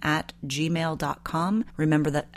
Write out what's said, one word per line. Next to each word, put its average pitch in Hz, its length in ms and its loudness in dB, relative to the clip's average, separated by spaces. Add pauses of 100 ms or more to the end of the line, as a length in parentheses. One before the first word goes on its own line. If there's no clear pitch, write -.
at 156 300 0 (140)
gmail 160 500 0
dot 143 260 -4
com. 190 440 0 (100)
Remember 151 340 4
that 147 260 -2